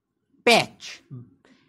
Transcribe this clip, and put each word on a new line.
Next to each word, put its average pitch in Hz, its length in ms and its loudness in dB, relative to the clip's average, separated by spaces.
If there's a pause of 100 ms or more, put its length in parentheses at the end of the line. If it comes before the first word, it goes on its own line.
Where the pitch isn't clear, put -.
(440)
patch, - 580 0 (680)